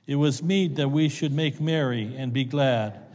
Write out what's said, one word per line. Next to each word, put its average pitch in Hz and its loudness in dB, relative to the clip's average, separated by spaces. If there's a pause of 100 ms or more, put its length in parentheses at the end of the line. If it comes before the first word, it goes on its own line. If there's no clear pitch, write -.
It 143 -2
was 143 2
meet 180 0
that 139 0
we 156 2
should 147 -2
make 151 -2
merry 127 0
and 127 -4
be 135 0
glad, 123 0 (160)